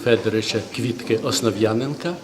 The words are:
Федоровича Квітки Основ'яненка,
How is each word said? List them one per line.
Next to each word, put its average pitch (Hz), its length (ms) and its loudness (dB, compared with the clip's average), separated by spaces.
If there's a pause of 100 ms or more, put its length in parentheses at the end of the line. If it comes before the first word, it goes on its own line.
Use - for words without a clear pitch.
Федоровича 110 540 2 (180)
Квітки 113 400 -2
Основ'яненка, 113 1080 0